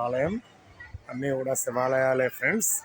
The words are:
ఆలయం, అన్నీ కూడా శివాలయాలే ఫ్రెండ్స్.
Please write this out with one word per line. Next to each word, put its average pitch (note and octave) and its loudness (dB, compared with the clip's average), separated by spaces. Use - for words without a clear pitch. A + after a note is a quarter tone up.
ఆలయం, C3 0
అన్నీ C3 -4
కూడా C3 -2
శివాలయాలే C3 2
ఫ్రెండ్స్. F3 0